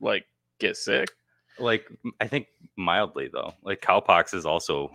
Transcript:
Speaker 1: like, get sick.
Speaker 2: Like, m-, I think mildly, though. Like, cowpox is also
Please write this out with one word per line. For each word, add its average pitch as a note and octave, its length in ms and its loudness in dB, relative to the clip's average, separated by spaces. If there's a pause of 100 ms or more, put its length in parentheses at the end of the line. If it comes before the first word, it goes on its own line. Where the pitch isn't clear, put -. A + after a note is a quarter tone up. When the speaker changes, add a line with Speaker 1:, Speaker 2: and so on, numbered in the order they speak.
Speaker 1:
like, A2 260 -2 (320)
get F#2+ 180 -2
sick. - 320 -2 (480)
Speaker 2:
Like, A#2 300 -2 (180)
m-, A#2+ 160 -10
I A2 60 -2
think C#3 220 -6 (280)
mildly, F2 560 0
though. D#2 300 -8
Like, G2 180 -6
cowpox F#2 540 4
is E2+ 100 -6
also D#2 500 -2